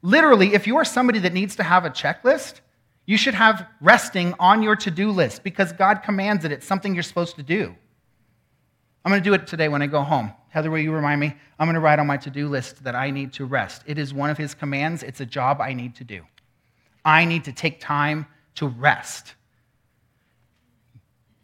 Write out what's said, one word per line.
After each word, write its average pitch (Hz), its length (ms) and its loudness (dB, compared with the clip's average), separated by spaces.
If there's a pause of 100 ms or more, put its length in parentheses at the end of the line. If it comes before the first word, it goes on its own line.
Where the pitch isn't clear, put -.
Literally, 208 520 6
if 202 120 2
you 233 100 0
are 311 80 4
somebody 247 360 0
that 180 120 0
needs 185 240 -4
to 208 60 -4
have 175 220 2
a 156 60 -4
checklist, - 720 -2 (460)
you 202 100 0
should 240 180 0
have 214 320 2 (140)
resting 180 600 4
on 202 220 6
your 214 140 2
to-do 202 340 -2
list 170 340 -2
because 185 280 -2
God 196 300 2
commands 196 420 -2
it. 151 80 -4
It's 131 140 -12
something 190 280 -2
you're 175 80 -4
supposed 170 340 -4
to 151 60 -14
do. 131 320 -4 (1300)
I'm 185 80 2
gonna 196 100 2
do 202 120 4
it 180 120 0
today 160 220 -2
when 143 140 0
I 143 40 -2
go 143 160 0
home. 131 300 -2 (160)
Heather, 160 220 -4
will 160 80 -2
you 156 140 -2
remind 147 280 0
me? 147 140 -2 (240)
I'm 156 100 0
gonna 165 120 0
write 151 180 4
on 147 80 0
my 139 100 -2
to-do 143 320 -8
list 139 360 -8
that 123 100 -8
I 135 160 -4
need 139 240 -8
to 143 100 -10
rest. 123 420 -6
It 151 120 -8
is 143 140 -6
one 143 180 -4
of 151 80 -4
his 151 160 -8
commands. 147 480 -6
It's 127 180 -14
a 135 60 -8
job 139 340 -2
I 127 140 -4
need 120 220 -10
to 131 80 -18
do. 101 180 -14 (800)
I 156 200 6
need 165 200 -2
to 139 80 -10
take 160 280 -6
time 147 460 -2 (300)
to 151 100 -4
rest. - 680 -2 (2000)